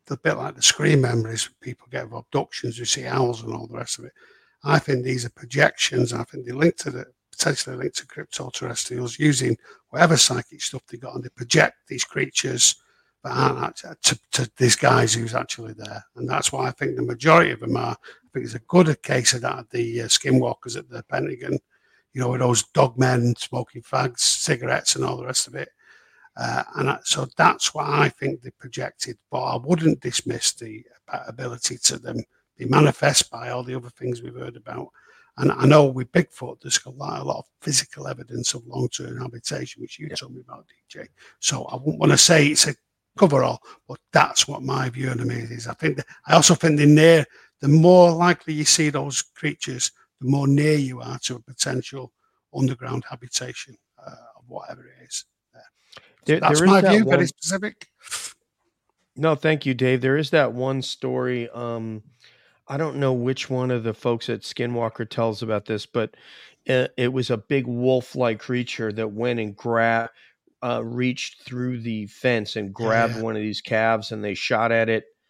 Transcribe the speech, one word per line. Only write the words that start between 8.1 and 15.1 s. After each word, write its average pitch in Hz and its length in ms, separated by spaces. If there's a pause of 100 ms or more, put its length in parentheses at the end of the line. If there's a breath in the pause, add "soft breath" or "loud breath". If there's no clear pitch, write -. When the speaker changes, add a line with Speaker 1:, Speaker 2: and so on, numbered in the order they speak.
Speaker 1:
using 131 380 (340 soft breath)
whatever 165 260
psychic 127 440
stuff - 260
they 120 120
got, 123 160
and 127 100
they 123 60
project 151 460 (120)
these 127 160
creatures 131 720 (480)
that 131 80
aren't - 520
act-, - 200
to, - 140 (140)
to 123 240
these 123 200
guys 120 380